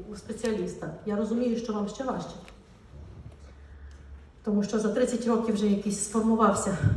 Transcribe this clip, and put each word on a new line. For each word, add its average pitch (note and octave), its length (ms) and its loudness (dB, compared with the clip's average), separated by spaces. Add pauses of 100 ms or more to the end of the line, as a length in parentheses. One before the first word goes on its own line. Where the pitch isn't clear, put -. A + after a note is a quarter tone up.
у, - 20 -12
у G3+ 40 -10
спеціаліста. F#3+ 800 -4 (120)
Я G#3 100 -2
розумію, A3+ 420 0
що - 160 -4
вам G#3 140 -2
ще - 160 -6
важче. F3 320 -4 (2000)
Тому G3+ 200 2
що A3 160 0
за G3+ 100 2
тридцять A#3+ 380 2
років A3 280 4
вже G#3 120 2
якийсь G3+ 380 2
сформувався A3+ 720 4 (200)